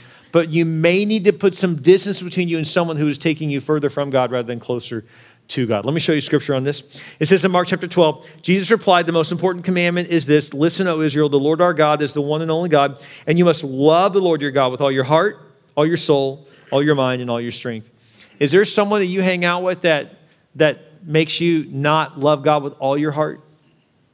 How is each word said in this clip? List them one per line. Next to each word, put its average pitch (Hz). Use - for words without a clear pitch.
but 165
you 165
may 170
need 208
to 202
put 190
some 175
distance 185
between 180
you 165
and 156
someone 165
who 151
is 147
taking 156
you 139
further 147
from 143
God 127
rather 123
than 120
closer 117
to 127
God. 104
Let 139
me 165
show 160
you 151
scripture 143
on 131
this. -
It 156
says 175
in 185
Mark 180
chapter 180
twelve, 165
Jesus 185
replied, 180
"The 165
most 165
important 180
commandment 175
is 165
this, -
'Listen, 165
O 160
Israel, 151
the 143
Lord 156
our 180
God 151
is 143
the 147
one 151
and 165
only 165
God, 139
and 160
you 175
must 160
love 156
the 196
Lord 165
your 143
God 131
with 127
all 139
your 135
heart, 160
all 151
your 165
soul, 139
all 139
your 151
mind, 127
and 123
all 117
your 120
strength.'" 113
Is 143
there 196
someone 208
that 190
you 185
hang 180
out 175
with 180
that, 156
that 147
makes 156
you 170
not 147
love 139
God 151
with 143
all 135
your 151
heart? 151